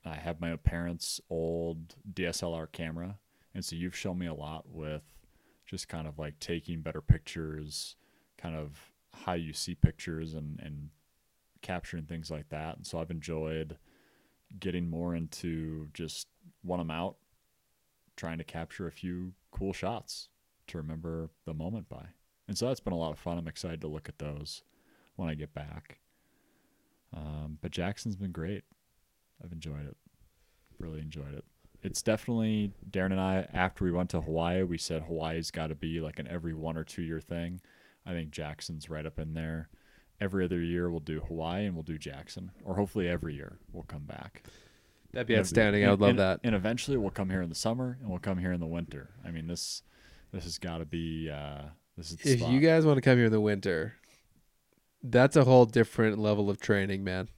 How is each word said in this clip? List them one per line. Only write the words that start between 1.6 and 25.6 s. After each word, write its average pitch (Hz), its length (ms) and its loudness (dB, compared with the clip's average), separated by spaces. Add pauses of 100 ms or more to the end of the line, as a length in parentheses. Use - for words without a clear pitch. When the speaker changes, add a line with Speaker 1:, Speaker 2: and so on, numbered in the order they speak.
Speaker 1:
D 90 120 -2
S 82 160 -2
L 85 120 -4
R 80 140 -6
camera. 85 500 -8 (360)
And 95 120 -8
so 82 100 -8
you've 87 200 -4
shown 90 220 -4
me 90 100 -4
a 80 60 -6
lot 76 360 -10
with 76 340 -8 (600)
just - 240 -10
kind 78 180 -6
of, 73 120 -10
like, 76 200 -8
taking 85 400 -4
better 78 220 -6
pictures, 78 960 0 (400)
kind 82 180 -8
of 73 240 -8 (460)
how 90 80 0
you 82 180 -4
see 87 240 -6
pictures 80 600 0
and, 76 280 -8
and 73 260 -10 (720)
capturing 87 440 -6
things 82 260 -8
like 76 180 -8
that. 78 280 -8
And - 100 -14
so 85 120 -6
I've 82 120 -6
enjoyed 80 680 -4 (840)
getting 87 300 -2
more 85 260 -2
into 80 760 -6
just - 340 -8 (340)
when 87 180 -4
I'm 82 120 -4
out, 85 240 -4 (1000)
trying 82 220 -6
to 82 60 -8
capture 82 440 -8
a 80 40 -6
few 90 420 -8 (180)
cool 95 220 -4
shots - 560 -6 (380)
to - 100 -10
remember 80 520 -6 (160)
the 82 80 -8
moment 87 360 -6
by. - 160 -14 (420)
And 101 80 -6
so 117 120 0
that's 131 120 0
been 95 140 -4
a 85 40 0
lot 82 140 0
of 80 60 -8
fun. 85 220 -4
I'm 80 80 -6
excited 80 340 -8
to 80 60 -6
look 76 200 -8
at - 120 -14
those 73 420 -8 (540)
when 90 140 -4
I 78 40 -2
get 76 220 -8
back. 76 440 -12 (1160)